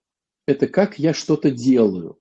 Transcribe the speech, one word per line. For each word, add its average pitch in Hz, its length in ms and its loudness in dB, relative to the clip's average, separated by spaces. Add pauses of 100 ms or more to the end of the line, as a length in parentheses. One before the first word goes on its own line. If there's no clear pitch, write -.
(460)
это 139 220 0
как 202 300 -2
я 151 160 0
что-то 147 360 -2
делаю, 117 720 0